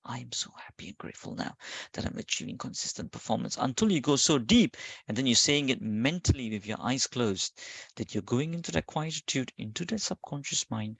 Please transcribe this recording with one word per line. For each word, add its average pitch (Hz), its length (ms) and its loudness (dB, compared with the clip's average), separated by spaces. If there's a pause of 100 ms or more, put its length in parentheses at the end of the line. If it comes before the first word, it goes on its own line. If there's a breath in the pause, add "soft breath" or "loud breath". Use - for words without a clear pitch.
I 123 140 -6
am 120 140 -10
so - 240 -4
happy - 320 -16
and - 80 -14
grateful - 380 -10
now - 200 -6 (380 loud breath)
that - 120 -6
I'm - 120 -2
achieving - 400 -4
consistent - 540 -6
performance, 113 460 -4
until 135 340 2
you 165 100 4
go 139 160 4
so 151 200 6
deep. 143 380 6 (320 loud breath)
And 113 80 -2
then 127 100 2
you're 123 100 6
saying 143 340 4
it 117 120 2
mentally 123 680 2
with 107 160 -4
your 107 160 -4
eyes 127 260 2
closed, 107 520 0 (360 loud breath)
that - 180 -6
you're 107 100 -2
going 156 300 0
into 170 200 -6
that 165 140 0
quietude, 156 720 -2
into 110 280 -6
that 202 160 -2
subconscious - 680 -4
mind 110 300 -4